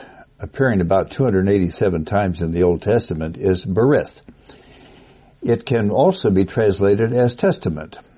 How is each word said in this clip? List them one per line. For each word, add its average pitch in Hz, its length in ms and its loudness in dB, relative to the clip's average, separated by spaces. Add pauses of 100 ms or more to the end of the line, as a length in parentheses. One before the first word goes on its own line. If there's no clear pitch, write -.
(380)
appearing 117 440 0
about 90 280 0
two - 140 -2
hundred 98 240 2
eighty-seven 90 560 0
times 95 380 -2
in 82 100 -2
the 85 120 2
Old 87 180 2
Testament, 85 560 -2
is 95 260 0
berith. 107 560 0 (1200)
It 117 240 -2
can 113 260 0
also 139 380 2
be 95 160 2
translated 101 680 0
as 123 200 2
testament 82 600 -4 (220)